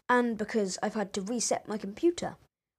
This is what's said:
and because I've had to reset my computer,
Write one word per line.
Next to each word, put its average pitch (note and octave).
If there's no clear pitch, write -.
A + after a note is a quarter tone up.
and A#3+
because G#3
I've G#3
had G3+
to G#3
reset A3
my G#3
computer, G#3+